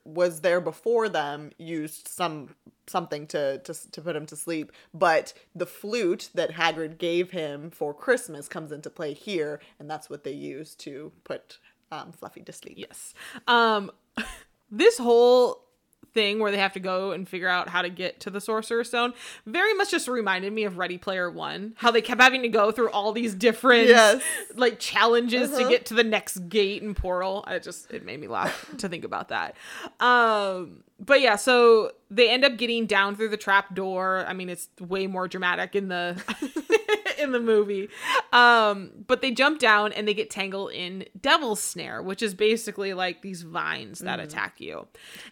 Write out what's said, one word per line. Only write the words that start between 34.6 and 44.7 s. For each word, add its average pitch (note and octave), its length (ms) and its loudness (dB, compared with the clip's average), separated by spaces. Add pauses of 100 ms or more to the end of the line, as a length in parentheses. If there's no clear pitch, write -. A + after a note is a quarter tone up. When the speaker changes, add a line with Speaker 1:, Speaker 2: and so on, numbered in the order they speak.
Speaker 2:
way F#3 280 -4
more F#3 200 -4
dramatic F3+ 480 -2
in G3 120 -2
the, F3 340 -4 (920)
<laughs> - 40 -6
in C#4+ 120 -2
the A#3+ 80 0
movie. G#3 500 0 (440)
Um, A3+ 580 6 (160)
but B3+ 140 0
they C4 100 0
jump C#4+ 280 2
down G#3 340 4
and G#3 140 -6
they G#3 60 2
get G#3+ 160 -6
tangled G3 420 -8
in F3+ 340 -10 (140)
Devil's C4+ 420 2
Snare, B2 400 -8
which F#3+ 200 -6
is G#3 120 -2
basically, G#3 600 0
like, F3+ 280 -4
these F3+ 220 -12
vines D#3 560 -8
that - 200 -6
Speaker 1:
Mm-hmm. - 80 -10
Speaker 2:
attack G2+ 320 -8
you. - 280 -12 (440)